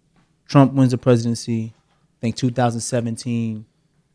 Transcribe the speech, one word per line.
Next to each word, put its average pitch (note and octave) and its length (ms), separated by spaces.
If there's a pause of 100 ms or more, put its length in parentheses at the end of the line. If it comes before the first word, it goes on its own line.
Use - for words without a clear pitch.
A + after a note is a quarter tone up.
(480)
Trump C#3 240
wins C3 180
the B2 80
presidency. A#2 800
I - 440
think A#2 160
two B2+ 140
thousand A#2+ 320
seventeen, A#2 840 (500)